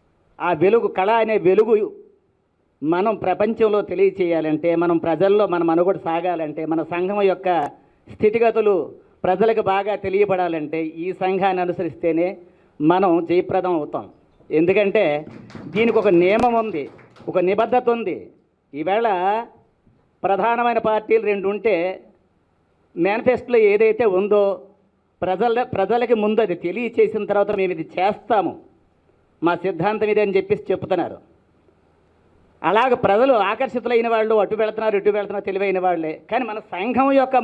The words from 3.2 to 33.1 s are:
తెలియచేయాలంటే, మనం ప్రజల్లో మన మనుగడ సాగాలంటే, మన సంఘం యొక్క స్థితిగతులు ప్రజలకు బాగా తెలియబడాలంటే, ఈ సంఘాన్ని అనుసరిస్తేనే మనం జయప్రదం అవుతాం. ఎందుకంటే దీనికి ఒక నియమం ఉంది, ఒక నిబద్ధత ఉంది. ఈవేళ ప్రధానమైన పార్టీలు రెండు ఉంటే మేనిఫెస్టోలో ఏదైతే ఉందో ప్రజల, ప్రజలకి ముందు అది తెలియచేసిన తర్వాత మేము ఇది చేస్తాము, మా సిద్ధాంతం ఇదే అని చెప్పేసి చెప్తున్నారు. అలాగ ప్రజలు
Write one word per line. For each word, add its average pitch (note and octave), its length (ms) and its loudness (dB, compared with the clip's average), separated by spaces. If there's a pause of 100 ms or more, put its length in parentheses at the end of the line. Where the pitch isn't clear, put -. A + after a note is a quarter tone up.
తెలియచేయాలంటే, E3+ 920 0
మనం E3+ 220 2
ప్రజల్లో F#3 500 2
మన F3 160 -2
మనుగడ E3+ 340 2
సాగాలంటే, E3 680 -4
మన D#3+ 180 -2
సంఘం F#3 380 -4 (100)
యొక్క F#3 160 -4 (680)
స్థితిగతులు A3 600 2 (480)
ప్రజలకు G#3+ 400 2 (100)
బాగా G3+ 220 -2
తెలియబడాలంటే, F3+ 840 -2 (240)
ఈ - 20 -6 (160)
సంఘాన్ని F#3+ 380 0
అనుసరిస్తేనే E3+ 680 -2 (520)
మనం F3+ 320 2 (180)
జయప్రదం F3+ 500 0
అవుతాం. D3 260 -8 (440)
ఎందుకంటే F#3+ 560 2 (680)
దీనికి A3 220 2
ఒక G#3 100 2 (160)
నియమం A#3 400 2
ఉంది, E3+ 260 -8 (380)
ఒక E3 120 -2
నిబద్ధత A3 500 2
ఉంది. A3 280 -2 (560)
ఈవేళ F#3 340 0 (1160)
ప్రధానమైన A#3 540 0
పార్టీలు G#3+ 480 0
రెండు G3+ 220 0
ఉంటే G3+ 280 0 (1200)
మేనిఫెస్టోలో A3+ 600 0 (140)
ఏదైతే A3 340 2 (140)
ఉందో G#3 240 2 (800)
ప్రజల, A3 420 0
ప్రజలకి A#3 600 0
ముందు G#3+ 180 0
అది F3+ 140 0
తెలియచేసిన G#3+ 680 -2
తర్వాత G3+ 260 0
మేము F#3+ 240 -2
ఇది D#3+ 100 -8 (120)
చేస్తాము, F#3+ 560 0 (880)
మా E3+ 140 2
సిద్ధాంతం F#3+ 580 -2
ఇదే G#3 80 2
అని G3+ 160 0
చెప్పేసి F#3+ 340 -2
చెప్తున్నారు. F3 460 -4 (1400)
అలాగ A3+ 320 2
ప్రజలు A3+ 400 2